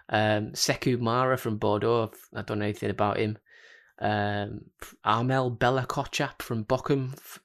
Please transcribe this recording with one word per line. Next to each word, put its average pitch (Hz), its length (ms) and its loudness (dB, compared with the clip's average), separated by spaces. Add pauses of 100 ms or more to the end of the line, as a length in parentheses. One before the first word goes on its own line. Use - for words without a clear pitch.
Um, 107 420 0
Sekou - 480 0
Mara 123 400 2
from 110 200 -4
Bordeaux, 107 520 2 (240)
I 110 80 -8
don't 107 160 -4
know 104 60 -2
anything 104 260 -2
about 104 280 0
him. 110 200 0 (600)
Um, 104 640 -2 (420)
Armel 123 520 2
Bella 127 300 2
Kotchap - 560 -4
from 113 220 -4
Bochum. 131 520 0 (280)